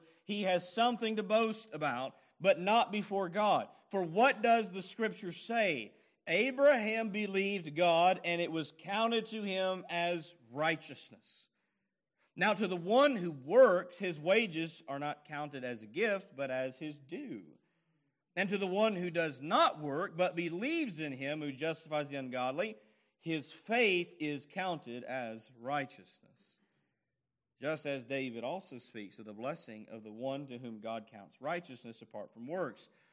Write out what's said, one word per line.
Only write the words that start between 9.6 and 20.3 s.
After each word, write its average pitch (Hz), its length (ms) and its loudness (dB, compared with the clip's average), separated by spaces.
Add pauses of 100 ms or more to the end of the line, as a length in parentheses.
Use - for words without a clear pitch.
as 170 460 -2 (160)
righteousness. - 960 -6 (880)
Now 202 200 2
to 196 120 0
the 180 80 -2
one 240 400 6
who 175 160 -2
works, 180 680 6
his 175 200 -4
wages 165 720 0
are 139 100 -6
not 147 240 -6
counted 147 400 -8
as 120 180 -6
a 107 60 -14
gift, 190 480 -2
but 135 160 -6
as 131 260 -4
his 151 220 -10
due. 143 460 -10 (920)
And 190 140 0
to 202 80 0
the 190 100 -2
one 208 280 4
who 175 140 -2
does 156 320 -2
not 180 400 4
work, 156 340 -4
but 175 200 2